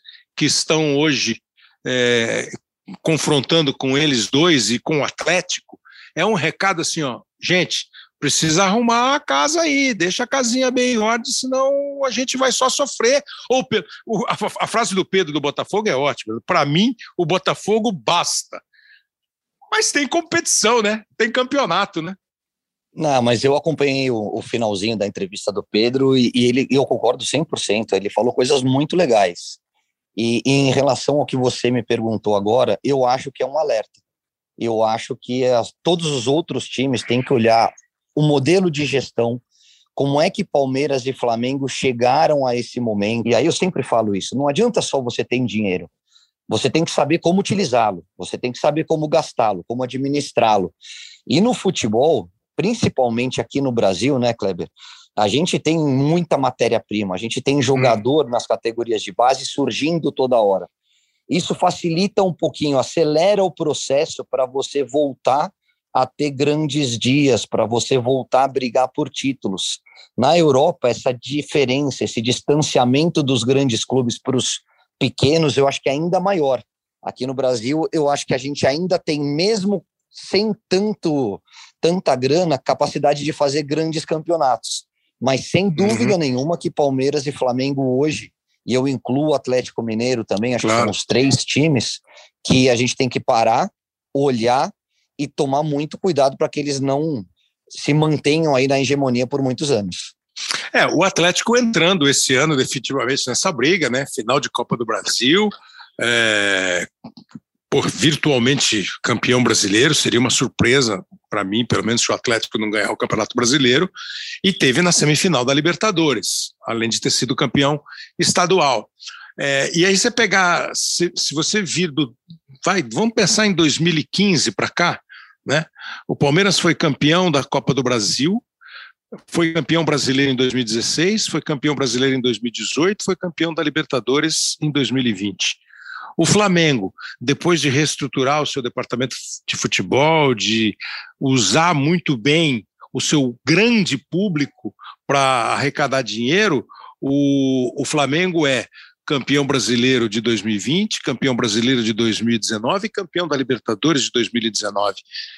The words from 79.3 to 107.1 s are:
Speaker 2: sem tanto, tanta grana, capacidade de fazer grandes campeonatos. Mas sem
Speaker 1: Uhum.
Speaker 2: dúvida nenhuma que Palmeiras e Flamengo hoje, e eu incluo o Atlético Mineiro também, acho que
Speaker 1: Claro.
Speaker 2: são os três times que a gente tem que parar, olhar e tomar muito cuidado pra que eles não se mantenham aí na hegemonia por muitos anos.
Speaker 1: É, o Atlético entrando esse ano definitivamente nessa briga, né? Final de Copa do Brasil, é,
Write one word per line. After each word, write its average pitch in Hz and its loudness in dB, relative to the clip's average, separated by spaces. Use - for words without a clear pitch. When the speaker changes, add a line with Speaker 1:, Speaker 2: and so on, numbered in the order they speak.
Speaker 2:
sem 208 -2
tanto, 156 -2
tanta 165 2
grana, 139 2
capacidade 143 0
de 151 -2
fazer 147 0
grandes 156 -2
campeonatos. 156 -2
Mas 131 -2
sem 180 2
Speaker 1:
Uhum. 180 0
Speaker 2:
dúvida 214 2
nenhuma 143 0
que 170 -6
Palmeiras 139 0
e 143 -6
Flamengo 127 0
hoje, 135 -2
e 113 -2
eu 127 2
incluo 139 -2
o 147 2
Atlético 127 -2
Mineiro 117 -2
também, 113 -2
acho 110 -2
que 110 0
Speaker 1:
Claro. 117 2
Speaker 2:
são 107 -2
os - -6
três 127 2
times 139 0
que 131 4
a 120 4
gente 123 0
tem 127 -2
que 123 -4
parar, 120 2
olhar 135 0
e 143 -4
tomar 139 -2
muito 151 -4
cuidado 139 2
pra 151 0
que 147 -6
eles 143 -4
não 139 -2
se - -4
mantenham 151 2
aí 131 2
na 139 2
hegemonia 131 0
por 139 -4
muitos 135 -2
anos. 101 -4
Speaker 1:
É, 196 4
o 151 2
Atlético 185 2
entrando 185 2
esse 135 2
ano 151 2
definitivamente 131 -2
nessa 131 -2
briga, 147 0
né? 135 -2
Final 123 0
de 147 -6
Copa - -4
do 117 -4
Brasil, 123 0
é, 101 0